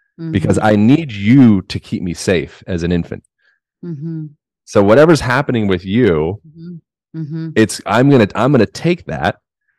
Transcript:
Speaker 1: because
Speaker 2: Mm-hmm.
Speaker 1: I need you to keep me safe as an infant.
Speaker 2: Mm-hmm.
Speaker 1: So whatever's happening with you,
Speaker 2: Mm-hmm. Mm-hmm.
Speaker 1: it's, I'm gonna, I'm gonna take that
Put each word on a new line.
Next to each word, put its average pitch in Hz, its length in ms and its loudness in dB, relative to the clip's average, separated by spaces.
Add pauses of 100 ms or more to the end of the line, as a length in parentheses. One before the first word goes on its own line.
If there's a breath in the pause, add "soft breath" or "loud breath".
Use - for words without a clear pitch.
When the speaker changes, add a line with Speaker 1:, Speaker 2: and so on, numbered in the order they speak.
(320)
Speaker 1:
because 104 260 -2
Speaker 2:
Mm-hmm. - 80 -4
Speaker 1:
I 110 100 2
need 131 360 2
you 107 520 4
to - 160 -12
keep - 240 -10
me 87 100 -6
safe 82 540 -4
as 87 160 -6
an 85 80 -2
infant. - 320 -4 (600)
Speaker 2:
Mm-hmm. 160 420 -10 (400)
Speaker 1:
So - 180 0
whatever's 139 380 4
happening 123 460 -2
with 92 180 -2
you, 95 640 0
Speaker 2:
Mm-hmm. 165 760 -20
Mm-hmm. 160 340 -10
Speaker 1:
it's, 110 300 -2
I'm 120 240 2
gonna, 120 260 4
I'm 120 160 0
gonna 120 140 4
take - 400 -6
that 76 320 -6 (420)